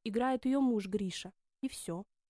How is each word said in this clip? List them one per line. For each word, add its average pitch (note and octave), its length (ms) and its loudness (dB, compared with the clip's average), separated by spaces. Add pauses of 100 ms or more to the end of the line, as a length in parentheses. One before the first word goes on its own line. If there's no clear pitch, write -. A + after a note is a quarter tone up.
играет B3 420 0
ее C4+ 160 4
муж A3+ 280 2
Гриша. F#3+ 440 -4 (280)
И C4+ 80 -2
все. F3+ 360 -6 (260)